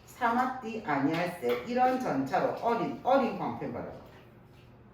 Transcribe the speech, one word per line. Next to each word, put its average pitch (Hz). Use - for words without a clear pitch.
삼았디 240
아니할세. 175
이런 254
전차로 143
어린, 202
어린 240
광펜 135
바라봐. -